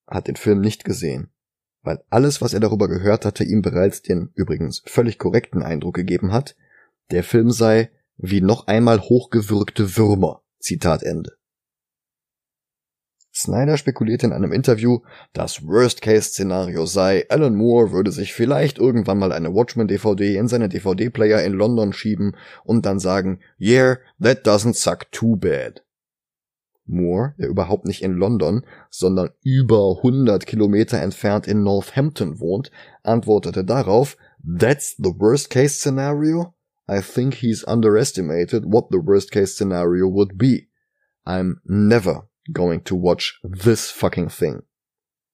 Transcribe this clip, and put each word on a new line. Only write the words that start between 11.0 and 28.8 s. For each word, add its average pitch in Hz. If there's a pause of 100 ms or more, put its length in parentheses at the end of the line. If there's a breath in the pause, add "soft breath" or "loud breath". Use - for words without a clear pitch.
Ende. - (2000)
Snyder 143
spekulierte 120
in 107
einem 78
Interview, 117 (320 loud breath)
das 78
Worst-Case-Szenario 95
sei, 92
Alan 131
Moore 117
würde 95
sich 101
vielleicht 139
irgendwann 113
mal 95
eine 82
Watchmen-D 110
V 101
D 101
in 110
seine 117
D-V-D-Player 101
in 98
London 107
schieben 101 (260 loud breath)
und 113
dann 98
sagen, 92 (180 soft breath)
"Yeah, 127 (240 soft breath)
that 120
doesn't 104
suck -
too 113
bad." 73 (1040)
Moore, 90
der -
überhaupt 95
nicht -
in 95
London, 95 (240 loud breath)